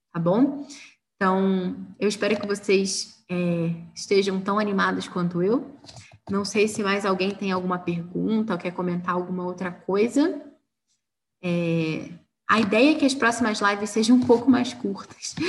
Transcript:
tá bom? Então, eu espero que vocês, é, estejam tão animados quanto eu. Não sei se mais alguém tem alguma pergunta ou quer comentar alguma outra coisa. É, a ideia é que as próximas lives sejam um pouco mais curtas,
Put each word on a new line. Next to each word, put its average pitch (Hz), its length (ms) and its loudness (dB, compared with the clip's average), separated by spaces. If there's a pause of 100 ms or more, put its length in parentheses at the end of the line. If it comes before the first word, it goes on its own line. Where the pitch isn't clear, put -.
(120)
tá 170 80 -6
bom? 220 480 0 (480)
Então, 190 600 0 (220)
eu 202 120 0
espero 208 300 -2
que 208 60 -8
vocês, 196 840 0
é, 170 440 -2 (220)
estejam 196 460 2
tão 202 180 0
animados 185 480 0
quanto 175 340 -2
eu. 233 380 0 (500)
Não 202 140 0
sei 214 240 2
se 214 160 -4
mais 202 220 0
alguém 190 260 0
tem 196 200 -4
alguma 180 280 -2
pergunta 180 760 -2
ou 170 60 -2
quer 175 120 -6
comentar 175 440 -2
alguma 180 300 -4
outra 180 260 -6
coisa. 240 720 0 (1000)
É, 170 680 -2 (380)
a 220 120 4
ideia 226 320 4
é 302 40 2
que 294 100 2
as 269 100 2
próximas 233 440 0
lives 208 300 0
sejam 226 280 4
um 247 40 4
pouco 240 280 4
mais 247 240 2
curtas, - 600 -10 (140)